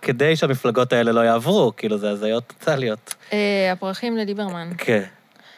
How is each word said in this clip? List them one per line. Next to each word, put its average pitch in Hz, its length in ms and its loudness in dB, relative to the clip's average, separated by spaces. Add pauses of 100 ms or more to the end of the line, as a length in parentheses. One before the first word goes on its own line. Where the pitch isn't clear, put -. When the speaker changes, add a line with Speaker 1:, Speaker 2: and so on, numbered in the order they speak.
Speaker 1:
כדי 143 340 2
שהמפלגות 127 560 0
האלה 117 200 4
לא 117 80 4
יעברו, 117 560 4
כאילו, 107 220 -2
זה 104 120 -2
הזיות 107 480 -2
טוטליות. 131 560 -2 (180)
Speaker 2:
אה, 202 400 0
הפרחים 190 440 -6
לליברמן. 196 600 -6
Speaker 1:
כן. 110 240 0 (560)